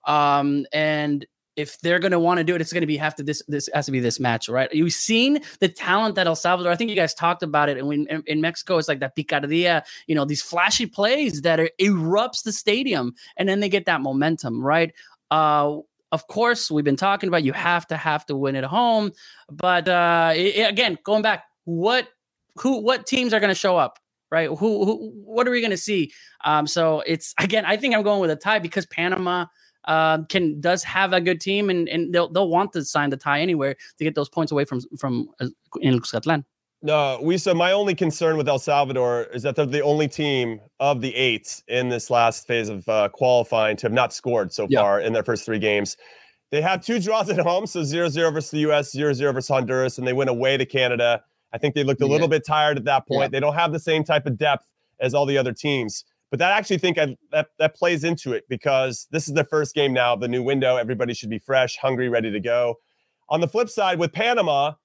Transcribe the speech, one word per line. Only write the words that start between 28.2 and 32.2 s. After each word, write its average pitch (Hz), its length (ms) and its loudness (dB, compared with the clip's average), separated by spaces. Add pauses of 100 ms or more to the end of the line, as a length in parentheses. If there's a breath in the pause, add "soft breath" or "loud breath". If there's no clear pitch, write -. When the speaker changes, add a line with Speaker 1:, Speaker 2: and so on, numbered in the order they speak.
Speaker 1:
with 170 100 2
a 151 60 0
tie 208 220 0
because 170 260 -4
Panama, 180 640 -2 (420 soft breath)
um, 160 380 2
can, 160 340 0
does 175 220 0
have 190 300 0
a 185 80 4
good 175 200 0
team, 202 300 0
and, 175 180 0
and - 240 -2
they'll, 170 160 2